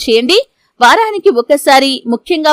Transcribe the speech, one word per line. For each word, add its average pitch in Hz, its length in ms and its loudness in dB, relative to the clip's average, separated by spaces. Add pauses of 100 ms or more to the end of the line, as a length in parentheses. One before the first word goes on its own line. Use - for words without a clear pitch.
చేయండి. 240 340 0 (420)
వారానికి 392 500 2 (100)
ఒకసారి, 277 520 0 (200)
ముఖ్యంగా 311 400 -2